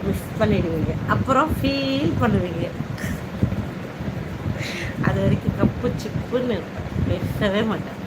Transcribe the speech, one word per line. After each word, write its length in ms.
மிஸ் 220
பண்ணிடுவீங்க, 540
அப்புறம் 440
ஃபீல் 640
பண்ணுவீங்க. 460
அது 160
வரைக்கும் 360
கப்பு 300
சிப்புன்னு 540
இருப்பேன், 300
பேசவே 640
மாட்டேன். 360